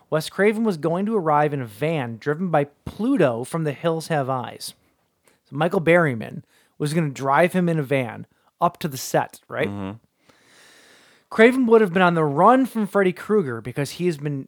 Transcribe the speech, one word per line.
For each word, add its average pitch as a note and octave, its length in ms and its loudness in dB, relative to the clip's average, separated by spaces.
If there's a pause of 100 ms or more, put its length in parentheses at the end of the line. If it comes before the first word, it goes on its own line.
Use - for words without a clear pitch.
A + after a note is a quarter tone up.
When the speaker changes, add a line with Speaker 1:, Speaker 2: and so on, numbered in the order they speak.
Speaker 1:
Wes D3+ 200 -2
Craven G#3+ 340 0
was G3 140 0
going E3+ 300 -2
to A3+ 100 -2
arrive D3+ 360 2
in C#3 80 -4
a B2 40 -8
van A#2+ 520 -4
driven D3+ 320 -4
by D3 160 2 (200)
Pluto E3+ 580 0
from D#3+ 220 -6
The C#3+ 80 -4
Hills D#3+ 340 -4
Have C#3+ 220 -2
Eyes. A2+ 460 -8 (680)
So C#3 100 -14
Michael F3 260 0
Berryman D3 640 0 (340)
was D3 160 -4
gonna D#3+ 160 0
drive C#3 440 2
him F3+ 140 0
in E3 120 0
a C#3+ 40 0
van A#2 420 -4 (360)
up F3 180 0
to F3 80 -6
the C3+ 100 -10
set, - 500 -4
right? A#2+ 200 -4
Speaker 2:
Mm-hmm. G2+ 300 -8 (1300)
Speaker 1:
Craven B3+ 360 6
would A3+ 160 6
have F3 120 0
been F#3+ 80 4
on F3 140 6
the D#3+ 100 2
run G3+ 400 4
from A3 220 -4
Freddy F#3+ 260 2
Krueger D3 480 -2
because B2+ 300 -6
he E3+ 160 -6
has D#3+ 100 -2
been, C#3+ 300 -6